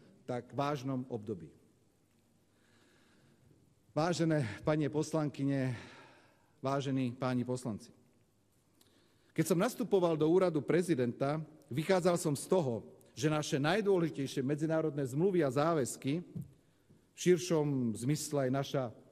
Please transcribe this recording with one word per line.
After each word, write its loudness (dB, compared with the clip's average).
tak -8
vážnom -2
období. -8
Vážené 2
pani 4
poslankyne, -2
vážení -2
páni 0
poslanci, -6
keď 0
som 2
nastupoval 2
do 2
úradu 4
prezidenta, 0
vychádzal 2
som 0
z -6
toho, 2
že 0
naše -2
najdôležitejšie 0
medzinárodné -2
zmluvy 2
a 2
záväzky, 0
v -18
širšom 2
zmysle -2
aj 0
naša -2